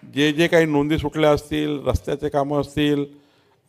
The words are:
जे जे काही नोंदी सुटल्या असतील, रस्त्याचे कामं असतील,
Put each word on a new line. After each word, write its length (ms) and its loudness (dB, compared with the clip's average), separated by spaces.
जे 160 4
जे 160 2
काही 180 4
नोंदी 320 0
सुटल्या 340 0
असतील, 560 -2
रस्त्याचे 420 -4
कामं 320 -2
असतील, 440 -2